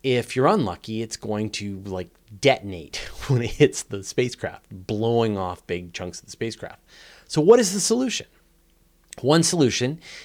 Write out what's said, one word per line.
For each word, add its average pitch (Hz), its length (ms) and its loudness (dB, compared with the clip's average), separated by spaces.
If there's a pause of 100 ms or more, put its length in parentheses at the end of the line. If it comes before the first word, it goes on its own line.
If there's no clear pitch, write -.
if 123 320 0
you're 127 120 4
unlucky, 110 540 0
it's 110 160 -8
going 107 340 -4
to, 101 300 -8
like, 92 280 -8 (300)
detonate 101 580 0
<laughs> - 300 -12
when 123 160 2
it 117 80 -4
hits - 320 4
the 98 200 -10
spacecraft, - 680 -6
blowing 110 680 0
off 90 300 -6
big 87 260 -6
chunks 90 260 -10
of - 60 -20
the - 60 -20
spacecraft. - 500 -10 (460)
So - 140 0
what 214 180 8
is 190 140 2
the 202 60 -2
solution? 240 480 0 (920)
One 156 240 4
solution 147 560 2 (260)